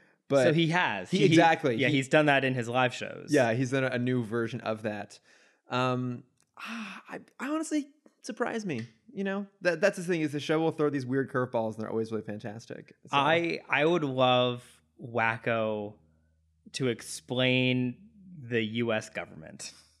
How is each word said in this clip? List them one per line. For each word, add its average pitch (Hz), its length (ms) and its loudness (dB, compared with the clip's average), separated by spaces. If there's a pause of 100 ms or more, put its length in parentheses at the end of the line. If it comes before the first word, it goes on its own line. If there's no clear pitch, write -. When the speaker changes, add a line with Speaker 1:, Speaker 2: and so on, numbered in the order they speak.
(280)
Speaker 1:
But 139 160 4
Speaker 2:
So 160 80 6
he 165 160 4
has. 135 420 -2
Speaker 1:
he, 185 80 0
Speaker 2:
He, 208 100 6
he 160 60 8
Speaker 1:
exactly. 160 420 6
Speaker 2:
yeah, 127 120 2
Speaker 1:
He 135 80 2
Speaker 2:
he's 135 120 0
done 151 180 6
that 139 180 4
in 131 100 0
his 120 140 -4
live 123 260 2
shows. 90 360 -10
Speaker 1:
Yeah, 127 240 4
he's 127 160 0
done 135 140 0
a, 131 40 0
a 123 100 -2
new 123 260 0
version 113 380 -4
of 107 200 -4
that. 104 360 -8 (520)
Um, 127 540 -2 (340)
ah, 214 500 -12
I, 240 120 -12 (180)
I 247 100 -8
honestly, 302 380 -4 (360)
surprised 226 440 -6
me, 120 200 -4 (260)
you 196 120 -6
know? 196 220 -4 (160)
That, 170 180 0
that's - 180 2
the 180 60 -8
thing, 170 180 0
is 143 100 -2
the 147 80 -4
show 156 200 0
will 160 120 0
throw 147 180 0
these 135 160 -4
weird 131 240 -2
curveballs, 117 440 -2
and 110 80 -10
they're - 80 -8
always 113 200 -2
really 107 140 -6
fantastic. 107 720 -14 (140)
So 143 80 -2
Speaker 2:
I, 160 440 2 (100)
I 139 140 2
would 165 200 2
love 127 600 2 (360)
Wacko 113 920 -2 (800)
to 135 160 -2
explain 127 1080 0 (460)
the 117 200 -2
U 113 300 -2
S 107 180 -4
government 87 640 -14 (280)